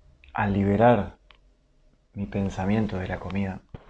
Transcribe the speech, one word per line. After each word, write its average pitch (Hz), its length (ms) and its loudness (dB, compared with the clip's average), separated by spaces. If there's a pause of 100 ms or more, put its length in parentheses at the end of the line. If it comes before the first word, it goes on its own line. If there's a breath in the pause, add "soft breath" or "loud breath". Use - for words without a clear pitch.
(340)
al 104 180 -2
liberar 101 680 4 (920)
mi 101 140 -8
pensamiento 101 720 -2
de 92 100 -6
la - 140 -6
comida, 95 400 -6 (280 loud breath)